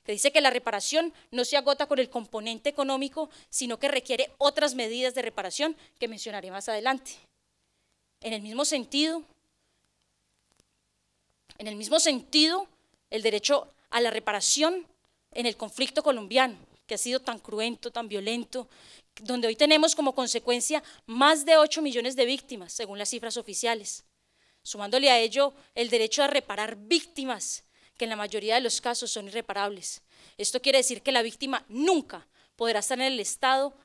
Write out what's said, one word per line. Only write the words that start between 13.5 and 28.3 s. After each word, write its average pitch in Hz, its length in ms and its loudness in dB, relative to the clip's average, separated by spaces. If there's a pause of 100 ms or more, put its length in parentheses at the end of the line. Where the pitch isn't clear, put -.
a 240 100 0
la 233 120 2
reparación 247 760 0 (440)
en 240 160 -4
el 220 100 -4
conflicto 254 460 -4
colombiano, 233 540 2 (280)
que 220 100 -6
ha - 40 -6
sido 247 200 -2
tan 240 200 -8
cruento, 226 520 -6
tan 233 160 -8
violento, 220 640 -6 (520)
donde 240 260 -2
hoy 226 80 0
tenemos 311 400 6
como 277 180 0
consecuencia 247 720 -2 (240)
más 285 380 4
de 320 120 10
ocho 311 240 6
millones 254 340 -2
de 254 100 4
víctimas, 240 480 -6
según 202 260 -10
las 208 100 -4
cifras 233 280 -6
oficiales. 220 680 -6 (580)
Sumándole 220 480 2
a 240 80 8
ello 240 360 2 (200)
el 233 160 -2
derecho 220 320 2
a 277 60 4
reparar 214 480 -2
víctimas, 254 880 -2 (340)
que 233 80 -4
en 226 40 -8
la 220 80 -6
mayoría 208 380 -2